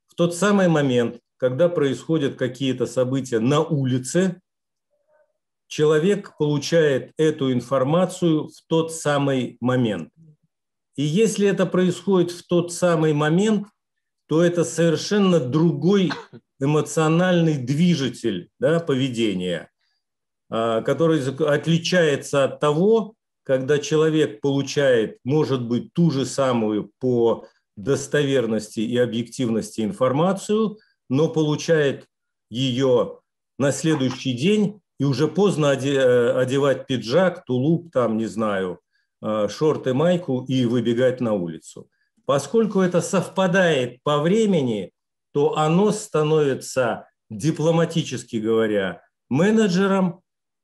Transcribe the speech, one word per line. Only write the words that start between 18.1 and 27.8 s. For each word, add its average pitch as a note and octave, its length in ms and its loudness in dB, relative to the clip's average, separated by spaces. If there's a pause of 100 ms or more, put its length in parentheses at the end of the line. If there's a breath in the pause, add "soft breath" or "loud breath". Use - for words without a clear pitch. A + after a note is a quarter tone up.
да, D3+ 200 2
поведения, A2 880 -2 (800)
а, A2+ 320 -2
который D#3 380 0
зак-, C3 220 -4
отличается D#3 1040 0
от C3 160 -2
того, F#3 540 2 (300)
когда C#3 360 0
человек D#3 600 0
получает, C#3 840 0
может C3 440 0
быть, A#2 260 -4
ту E3+ 180 4
же C3 140 -2
самую A2+ 760 -2
по A#2 460 0 (320 loud breath)
достоверности B2 1040 -2